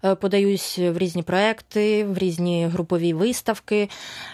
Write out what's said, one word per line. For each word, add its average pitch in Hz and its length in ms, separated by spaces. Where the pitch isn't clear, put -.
е, 190 100
подаюсь 196 640
в 175 180
різні 175 260
проекти, 214 840
в 190 120
різні 175 500
групові 170 460
виставки. 208 760